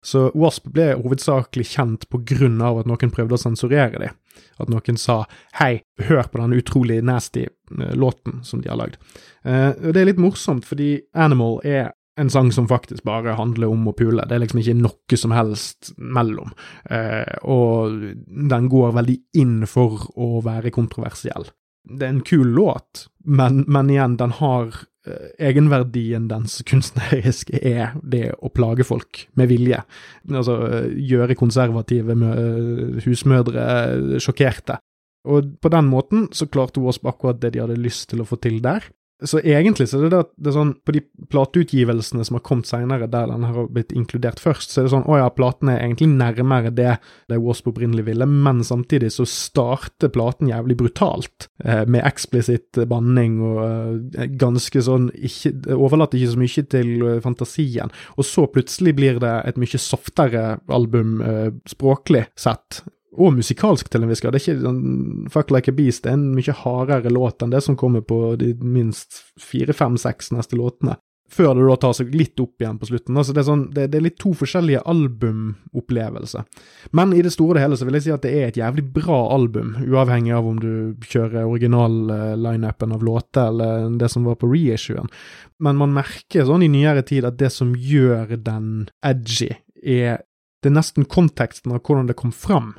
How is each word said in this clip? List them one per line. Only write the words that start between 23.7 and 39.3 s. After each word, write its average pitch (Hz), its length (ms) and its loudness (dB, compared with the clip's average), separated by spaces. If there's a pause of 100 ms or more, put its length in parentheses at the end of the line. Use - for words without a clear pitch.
igjen, 131 280 2
den 120 220 0
har, 127 340 0 (320)
eh, - 220 -14 (100)
egenverdien 127 880 2
dens 110 400 -6
kunstneriske - 960 0
er 117 400 -2
det 120 300 -4 (100)
å 131 80 -6
plage 117 320 2
folk - 460 -4 (100)
med 127 140 6
vilje. 123 320 2 (420)
Altså, 123 400 -2
eh, 120 320 -2
gjøre 127 400 2
konservative 117 800 2
mø-, 113 160 2
eh, 117 720 -4
husmødre, 120 640 2
eh, 127 480 0
sjokkerte. - 600 -2 (500)
Og 143 320 0
på 160 80 2
den 160 240 4
måten 202 400 0
så 151 160 -6
klarte 131 320 -2
Wasp 127 240 -2
akkurat 127 320 -4
det 120 160 -4
de 120 80 -4
hadde 117 160 -4
lyst 120 320 -6
til 120 80 -6
å 113 80 -6
få - 160 -8
til 117 240 -2
der. 185 160 -2 (420)
Så 156 160 0